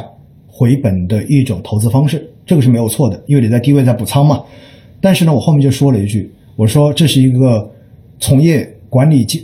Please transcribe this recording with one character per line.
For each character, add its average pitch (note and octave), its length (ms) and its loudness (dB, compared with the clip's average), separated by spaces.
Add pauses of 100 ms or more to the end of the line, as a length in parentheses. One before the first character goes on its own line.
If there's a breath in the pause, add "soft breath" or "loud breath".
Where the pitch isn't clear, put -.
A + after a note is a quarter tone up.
(460)
回 B2+ 320 0
本 F#2+ 300 -4
的 G#2 160 -4
一 C#3+ 200 0
种 B2 200 -6
投 G#2+ 160 -6
资 A2+ 100 0
方 C#3 180 0
式， C#3 240 -8 (140)
这 F#3 100 0
个 D3 60 2
是 B2 80 2
没 A#2+ 80 2
有 A#2 100 -2
错 A2+ 220 -2
的， F#2+ 160 -8
因 C#3+ 100 0
为 C#3 60 2
你 A2 80 0
在 A#2+ 100 0
低 C#3+ 140 0
位 C#3 100 2
在 B2 80 2
补 A2 140 -4
仓 C#3 180 0
嘛。” D3 200 0 (580 loud breath)
但 F#3+ 140 2
是 F3 100 0
呢， D#3+ 80 2
我 C3 60 0
后 E3 120 -2
面 D3 80 2
就 C#3 120 2
说 C#3 200 0
了 A#2+ 60 0
一 G2 80 -2
句， G2+ 260 -6 (240 soft breath)
我 A2 120 0
说 D3 260 0
，“这 D#3+ 140 2
是 C3+ 120 0
一 C3 120 4
个 B2 360 0 (520 loud breath)
从 C3 200 0
业 D3+ 240 2 (240)
管 B2+ 220 0
理 C3+ 160 2
经-， - 180 -6